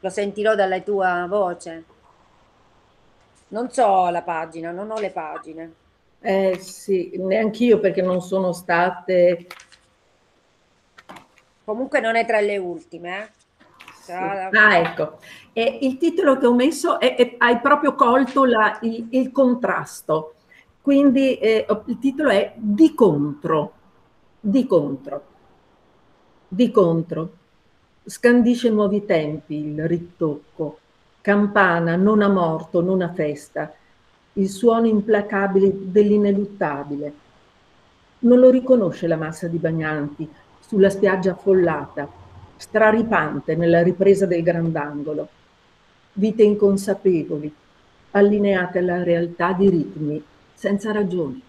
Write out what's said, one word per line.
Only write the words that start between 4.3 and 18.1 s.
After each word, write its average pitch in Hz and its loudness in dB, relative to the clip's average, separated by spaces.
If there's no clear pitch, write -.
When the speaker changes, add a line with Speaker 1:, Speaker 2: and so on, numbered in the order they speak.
Speaker 1:
non 196 -12
ho 220 -8
le 190 -6
pagine. 160 -14
Speaker 2:
Eh, 190 -2
sì, - -6
neanch'io, 214 0
perché 185 0
non 185 -2
sono 185 -4
state 175 0
Speaker 1:
Comunque 254 -4
non 226 -2
è 226 0
tra 220 0
le 208 -2
ultime, 175 -12
eh. 226 -20
Speaker 2:
Sì. - -18
Speaker 1:
Tra 190 -8
Speaker 2:
Ah, 214 4
ecco. 165 -4
E 226 -2
il 262 -2
titolo 320 2
che 269 0
ho 240 4
messo 285 0
è, 254 0
è, 240 2
hai 233 2
proprio 285 2
colto 262 2